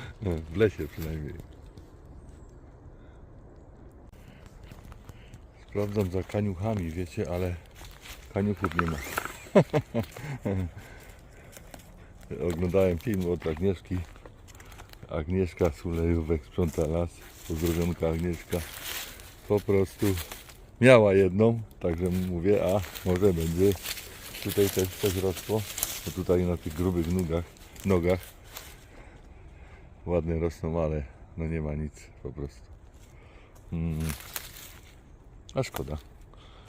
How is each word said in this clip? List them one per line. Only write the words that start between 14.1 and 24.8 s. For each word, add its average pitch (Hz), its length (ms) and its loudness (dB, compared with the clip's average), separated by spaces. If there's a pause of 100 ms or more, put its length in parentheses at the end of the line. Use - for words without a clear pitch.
Agnieszka 85 600 2
Sulejówek 82 720 0
sprząta 82 420 0
las. 85 240 0 (380)
Pozdrowionka 85 600 0
Agnieszka. 82 500 -2 (880)
Po 104 120 4
prostu 98 460 2 (760)
miała 113 340 10
jedną, 104 480 6 (180)
także 87 300 0
mówię, 92 540 2
a 95 160 4 (280)
może 90 240 6
będzie 85 400 4 (720)
tutaj 101 260 4
też 92 180 2